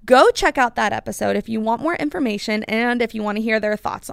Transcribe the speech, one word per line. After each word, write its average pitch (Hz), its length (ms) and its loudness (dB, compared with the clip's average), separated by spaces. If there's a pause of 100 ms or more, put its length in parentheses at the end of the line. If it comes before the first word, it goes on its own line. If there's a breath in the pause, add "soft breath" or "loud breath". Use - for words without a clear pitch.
Go 277 280 8
check 330 260 0
out 240 180 0
that 214 160 0
episode 214 420 -2
if 202 140 -4
you 220 140 -4
want 226 180 -2
more 330 160 -2
information 220 680 -2
and 240 360 0
if 233 140 -2
you 214 80 -6
want 208 140 -2
to 220 60 -4
hear 220 160 0
their 214 160 0
thoughts - 380 -8